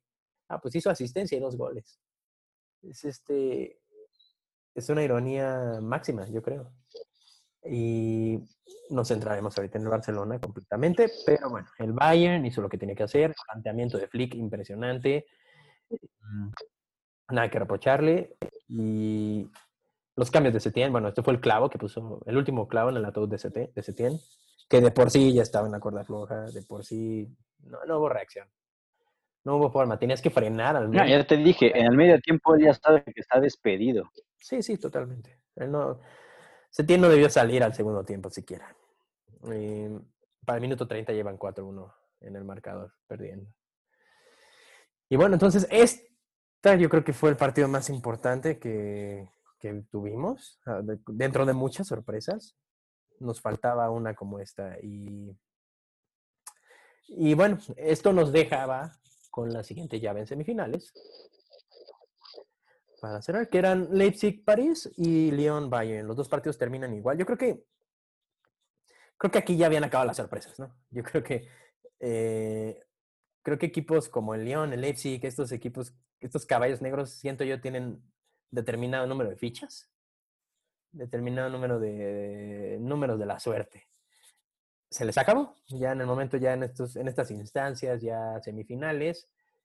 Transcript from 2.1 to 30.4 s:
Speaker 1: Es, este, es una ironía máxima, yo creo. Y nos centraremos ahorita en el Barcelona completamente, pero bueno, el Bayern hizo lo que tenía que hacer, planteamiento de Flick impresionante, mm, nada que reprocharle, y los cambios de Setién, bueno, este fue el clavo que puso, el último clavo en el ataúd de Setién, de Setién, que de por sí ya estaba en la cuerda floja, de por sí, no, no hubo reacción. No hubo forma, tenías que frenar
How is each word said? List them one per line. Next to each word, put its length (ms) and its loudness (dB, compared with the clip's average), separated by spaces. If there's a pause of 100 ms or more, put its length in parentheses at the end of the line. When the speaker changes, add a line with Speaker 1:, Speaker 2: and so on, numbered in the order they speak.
Speaker 1:
Es, 240 -18
este, 760 -4 (960)
es 140 -10
una 120 0
ironía 800 -2
máxima, 460 -6
yo 140 -6
creo. 320 -8 (960)
Y 680 -2 (520)
nos 180 -2
centraremos 480 -4
ahorita 200 -6
en 80 -6
el 40 -4
Barcelona 500 -4
completamente, 720 0 (140)
pero 240 2
bueno, 180 -10 (120)
el 120 -4
Bayern 540 4
hizo 160 -4
lo 80 -4
que 80 -10
tenía 180 -6
que 80 -2
hacer, 320 2 (100)
planteamiento 520 -6
de 100 -6
Flick 280 -4
impresionante, 880 -4 (640)
mm, 600 -12 (800)
nada 200 2
que 100 -2
reprocharle, 800 2 (320)
y 800 -4 (680)
los 160 -2
cambios 220 6
de 80 2
Setién, 320 0
bueno, 160 0
este 140 -4
fue 100 4
el 80 0
clavo 280 4
que 80 -12
puso, 480 -10
el 120 0
último 320 -2
clavo 200 2
en 80 -2
el 80 -2
ataúd 220 -2
de 100 -4
Setién, 380 -8
de 80 -8
Setién, 340 -4 (520)
que 100 10
de 120 8
por 200 6
sí 220 8
ya 80 6
estaba 240 0
en 80 -6
la 80 -8
cuerda 240 -8
floja, 400 -8
de 160 -12
por 240 -14
sí, 420 -6 (360)
no, 220 -14
no 140 -2
hubo 80 2
reacción. 400 -6 (960)
No 140 2
hubo 140 6
forma, 280 2
tenías 220 0
que 80 4
frenar 480 0